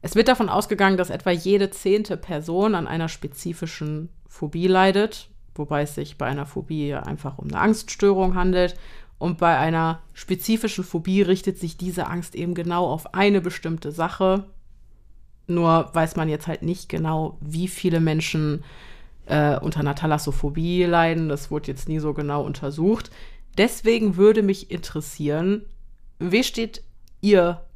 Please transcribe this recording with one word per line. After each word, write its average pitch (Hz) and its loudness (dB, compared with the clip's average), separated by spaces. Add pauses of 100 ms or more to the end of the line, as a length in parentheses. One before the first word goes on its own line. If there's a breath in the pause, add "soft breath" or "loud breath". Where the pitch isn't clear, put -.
Es - -8
wird 226 6
davon 214 2
ausgegangen, 196 2
dass 180 0
etwa 180 -2
jede 190 2
zehnte 202 0
Person 175 -2
an 165 -2
einer 165 -4
spezifischen 160 -8 (180)
Phobie 165 -4
leidet, 190 4 (260)
wobei 147 -2
es 147 -6
sich 143 -10
bei 147 -4
einer 143 -4
Phobie 147 -6
ja 139 -6
einfach 143 -8
um 147 -10
eine - -2
Angststörung 196 2
handelt. 180 2 (420 loud breath)
Und 165 -2
bei 170 4
einer 165 0 (100)
spezifischen 208 -2
Phobie 185 0
richtet 185 2
sich 165 -8
diese 180 -4
Angst 170 -8
eben 175 -4
genau 170 -2
auf 156 -6
eine 202 4
bestimmte 165 -6
Sache. 190 0 (1040)
Nur 165 4
weiß 160 0
man 160 0
jetzt 151 -4
halt 165 -6
nicht 165 -6
genau, 160 -2
wie 160 -4
viele 165 2
Menschen, 156 0 (600 loud breath)
äh, 147 2
unter 156 -4
einer 143 0
Thalassophobie 160 0
leiden. 165 2
Das 143 -4
wurde 147 -4
jetzt 131 -6
nie 156 -2
so 151 -2
genau 147 -2
untersucht. 156 0 (480 loud breath)
Deswegen 220 2
würde 214 8
mich 196 0
interessieren, 160 -2 (560)
wie 185 2
steht - -4 (380)
ihr 175 4 (140)